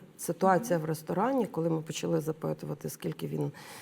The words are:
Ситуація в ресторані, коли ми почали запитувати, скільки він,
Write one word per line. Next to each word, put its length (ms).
Ситуація 640
в 60
ресторані, 600
коли 240
ми 120
почали 400
запитувати, 680
скільки 380
він, 240